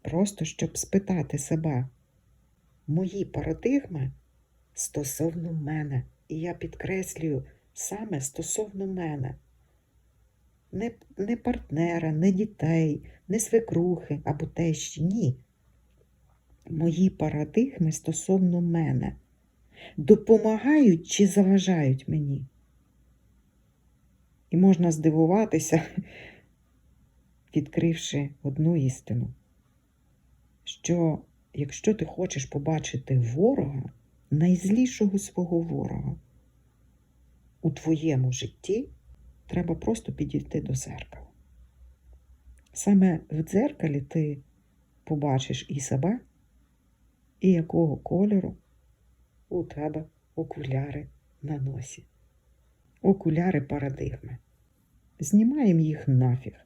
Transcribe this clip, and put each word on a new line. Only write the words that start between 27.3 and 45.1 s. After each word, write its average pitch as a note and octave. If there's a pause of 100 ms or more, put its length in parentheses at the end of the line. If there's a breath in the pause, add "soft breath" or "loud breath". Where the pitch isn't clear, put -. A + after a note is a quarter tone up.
відкривши D#3 (140)
одну D#3
істину, B2 (1300)
що E3 (340)
якщо C#3+
ти E3
хочеш E3
побачити C#3+
ворога, C#3+ (400)
найзлішого F#3+
свого F3
ворога - (1500)
у D#3+
твоєму D3
житті, G3 (580)
треба E3
просто -
підійти D3+
до C3+
дзеркала. - (1500)
Саме F#3+ (120)
в D#3
дзеркалі E3+
ти D3 (640)
побачиш C#3